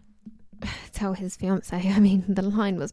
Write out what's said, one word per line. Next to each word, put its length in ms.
<sighs> 320
tell 200
his 240
fiance. 400
<laughs> 180
I 60
mean, 280
the 140
line 340
was 160